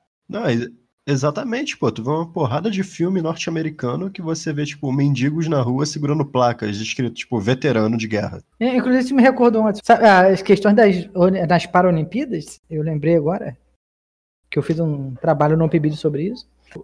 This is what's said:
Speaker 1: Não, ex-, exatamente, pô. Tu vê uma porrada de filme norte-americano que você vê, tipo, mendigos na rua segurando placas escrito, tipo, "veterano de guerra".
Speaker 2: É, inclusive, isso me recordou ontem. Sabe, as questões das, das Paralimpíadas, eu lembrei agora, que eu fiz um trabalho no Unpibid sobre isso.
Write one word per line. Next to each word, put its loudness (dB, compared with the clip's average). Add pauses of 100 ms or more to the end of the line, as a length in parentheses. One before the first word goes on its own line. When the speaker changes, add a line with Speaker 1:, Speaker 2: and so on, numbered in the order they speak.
(280)
Speaker 1:
Não, -6
ex-, -2 (380)
exatamente, -4
pô. -2
Tu -10
vê -4
uma -4
porrada -4
de -4
filme -4
norte-americano -6
que -14
você -6
vê, -4
tipo, -6
mendigos 0
na 0
rua -2
segurando -2
placas 0
escrito, -6
tipo, -6
"veterano 0
de -4
guerra". -6 (160)
Speaker 2:
É, -2
inclusive, 2
isso -4
me 6
recordou 4
ontem. -2
Sabe, 6
as 6
questões 4
das, 4 (380)
das 2
Paralimpíadas, 0
eu -6
lembrei 0
agora, -2 (960)
que -4
eu 0
fiz -4
um -4
trabalho 2
no 2
Unpibid 0
sobre -2
isso. -10 (320)